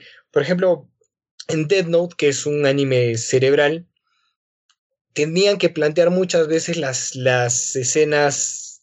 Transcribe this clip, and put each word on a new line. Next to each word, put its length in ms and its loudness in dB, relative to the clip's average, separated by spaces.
por 120 0
ejemplo, 460 0
en 200 -2
Death 200 0
Note, 300 0
que 120 2
es 160 -2
un 200 0
anime 520 0
cerebral, 680 0
tenían 440 0
que 120 0
plantear 420 2
muchas 360 0
veces 300 -2
las, 380 -6
las 600 0
escenas 1080 -2